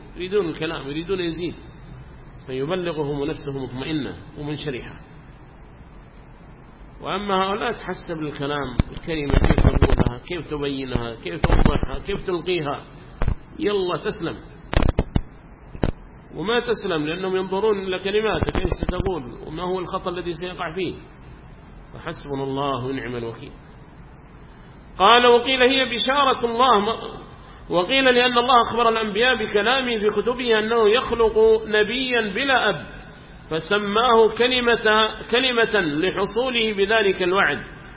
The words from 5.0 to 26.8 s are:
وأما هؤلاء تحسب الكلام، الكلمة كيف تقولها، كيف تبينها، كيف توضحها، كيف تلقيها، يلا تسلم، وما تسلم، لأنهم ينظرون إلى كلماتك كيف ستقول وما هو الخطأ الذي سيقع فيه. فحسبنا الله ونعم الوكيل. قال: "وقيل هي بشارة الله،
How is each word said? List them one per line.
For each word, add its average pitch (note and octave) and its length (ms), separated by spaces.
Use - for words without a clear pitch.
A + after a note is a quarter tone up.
وأما G3 340
هؤلاء G3 360
تحسب F3 500
الكلام، C#3+ 560
الكلمة C#3+ 480
كيف - 200
تقولها، - 680
كيف F3 220
تبينها، C3+ 680
كيف - 260
توضحها، - 580
كيف - 280
تلقيها، E3 580
يلا F#3 380
تسلم، E3 380
وما G#3 240
تسلم، G3 480
لأنهم F#3 280
ينظرون F#3+ 440
إلى F#3 200
كلماتك G3 520
كيف - 180
ستقول E3 800
وما D#3+ 160
هو F#3 160
الخطأ F3+ 300
الذي F3 240
سيقع F3 420
فيه. F3 200
فحسبنا C#3+ 500
الله C3+ 420
ونعم B2 300
الوكيل. A#2 360
قال: A#3 260
"وقيل B3 360
هي C4 240
بشارة B3+ 600
الله، A#3 540